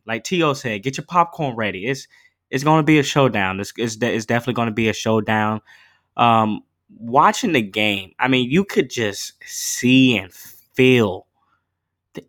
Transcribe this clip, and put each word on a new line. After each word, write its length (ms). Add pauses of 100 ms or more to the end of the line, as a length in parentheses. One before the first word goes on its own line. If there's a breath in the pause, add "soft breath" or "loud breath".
Like 160
T 180
O 120
said, 280
"Get 160
your 80
popcorn 500
ready." 300
It's, 220 (420 soft breath)
it's 140
gonna 180
be 160
a 60
showdown. 560
It's, 180
it's 180
de-, 200
it's 100
definitely 300
gonna 160
be 180
a 40
showdown. 680 (560 soft breath)
Um, 440 (280)
watching 640
the 100
game, 560
I 100
mean, 220
you 160
could 240
just 440 (120)
see 720
and 160
feel 960 (840)
the 160